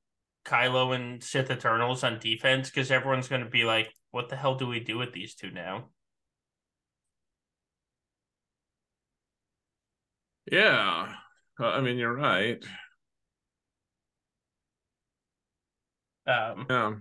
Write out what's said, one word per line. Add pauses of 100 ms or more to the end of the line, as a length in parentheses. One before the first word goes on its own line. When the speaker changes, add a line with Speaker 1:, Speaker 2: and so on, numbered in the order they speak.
(440)
Speaker 1:
Kylo
and
Sith
Eternals
on
defense,
'cause
everyone's
gonna
be
like, (160)
"What
the
hell
do
we
do
with
these
two
now?" (4000)
Speaker 2:
Yeah. (460)
Uh,
I
mean,
you're
right. (3750)
Speaker 1:
Um,
Speaker 2:
Yeah.